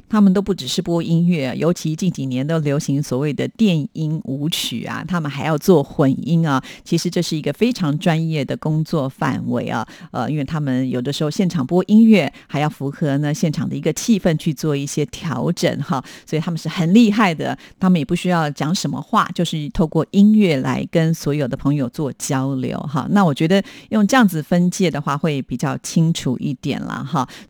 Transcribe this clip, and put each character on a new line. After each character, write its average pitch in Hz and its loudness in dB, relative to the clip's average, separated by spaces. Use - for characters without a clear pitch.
他 214 4
们 196 8
都 196 2
不 196 -2
只 127 -6
是 180 -4
播 170 -2
音 165 2
乐， 139 0
尤 151 0
其 156 -4
近 180 0
几 135 -4
年 131 -2
都 165 0
流 147 0
行 143 -2
所 127 -2
谓 147 -2
的 127 -4
电 170 0
音 156 -4
舞 143 -6
曲 - -6
啊， 113 -8
他 180 -2
们 147 -6
还 139 -6
要 160 0
做 160 4
混 135 2
音 165 2
啊。 135 2
其 170 0
实 180 -2
这 175 -2
是 165 -4
一 156 -2
个 143 -4
非 240 0
常 151 -2
专 165 2
业 156 -2
的 131 -4
工 156 0
作 143 -2
范 127 -4
围 120 -2
啊， 117 -4
呃， 123 -4
因 151 -2
为 143 -2
他 151 -4
们 131 0
有 123 -2
的 131 -4
时 147 -2
候 151 -2
现 185 0
场 139 -2
播 180 2
音 220 8
乐， 202 6
还 143 -2
要 151 2
符 139 -6
合 139 -2
呢 147 0
现 156 0
场 131 -2
的 131 -6
一 139 -6
个 160 -2
气 214 0
氛 165 2
去 156 -2
做 147 -2
一 139 -4
些 147 -2
调 143 -4
整 131 0
哈， 139 -4
所 156 -4
以 160 -2
他 180 -4
们 165 -4
是 - -8
很 170 0
厉 226 8
害 202 2
的， 135 -6
他 185 2
们 180 4
也 135 -2
不 175 -2
需 180 -2
要 165 2
讲 147 -2
什 160 -2
么 - -6
话， - 0
就 180 0
是 151 -6
透 165 0
过 156 0
音 208 6
乐 190 4
来 135 -2
跟 160 2
所 - -4
有 143 0
的 123 -6
朋 139 0
友 139 0
做 135 -6
交 135 -2
流 127 -4
哈。 131 -6
那 196 4
我 156 4
觉 160 0
得 190 4
用 214 2
这 226 2
样 240 6
子 165 -2
分 175 2
界 180 0
的 143 -4
话， 147 -2
会 151 -2
比 - -8
较 135 -4
清 165 2
楚 131 -2
一 147 -4
点 - -6
啦 - -8
哈。 135 -4